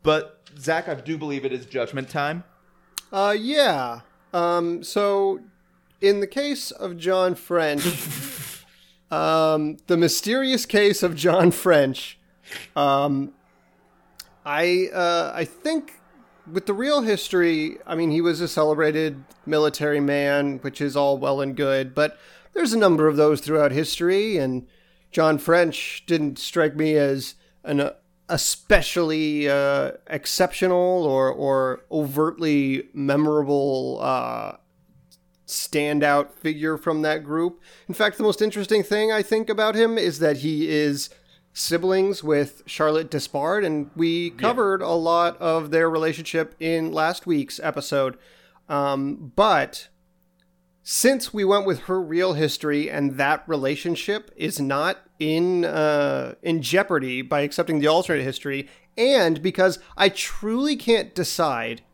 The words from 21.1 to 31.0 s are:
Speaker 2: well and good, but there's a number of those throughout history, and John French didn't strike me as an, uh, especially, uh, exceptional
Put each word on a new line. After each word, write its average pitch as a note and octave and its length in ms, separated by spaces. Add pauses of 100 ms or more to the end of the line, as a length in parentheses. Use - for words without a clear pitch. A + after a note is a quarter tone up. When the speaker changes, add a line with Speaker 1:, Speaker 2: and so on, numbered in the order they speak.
Speaker 2:
well C#3 240
and C3+ 140
good, C3+ 380
but D3+ 220 (380)
there's A3+ 180
a A3+ 60
number E3+ 300
of D3+ 100
those D3+ 240
throughout D3 300
history, F3+ 680
and C3 280 (440)
John D#3 280
French E3 680
didn't D3+ 320
strike D#3 380
me D#3 200
as C#3 380 (300)
an, C#3+ 160
uh, C#3+ 120 (360)
especially, D#3 1200
uh, C#3 440 (140)
exceptional F3+ 1000